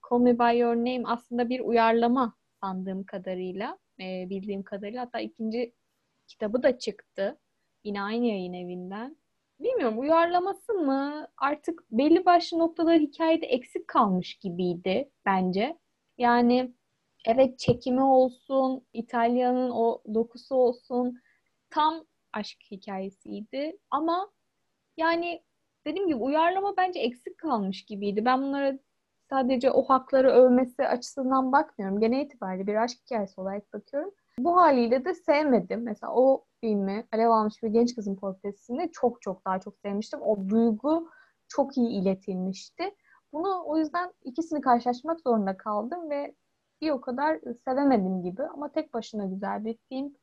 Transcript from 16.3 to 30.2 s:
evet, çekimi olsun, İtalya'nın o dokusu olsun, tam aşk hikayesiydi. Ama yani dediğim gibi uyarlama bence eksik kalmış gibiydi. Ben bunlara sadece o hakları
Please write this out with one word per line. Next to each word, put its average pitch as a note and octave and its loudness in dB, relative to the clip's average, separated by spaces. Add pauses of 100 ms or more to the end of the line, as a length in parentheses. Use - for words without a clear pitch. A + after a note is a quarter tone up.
evet, B3+ 4
çekimi B3 0
olsun, C4 2
İtalya'nın B3 0
o A#3 0 (120)
dokusu A#3 -4
olsun, B3 0 (500)
tam D#4 0 (280)
aşk - -10 (120)
hikayesiydi. G#3 -10 (120)
Ama E4+ -2 (680)
yani E4+ -2 (440)
dediğim F4+ -2
gibi C#4+ 0
uyarlama F4 0
bence F#4 -2
eksik - -6
kalmış G#3 -4
gibiydi. G3+ -4
Ben C4 2
bunlara C#4 -2 (520)
sadece C4 2
o - 4
hakları C4 4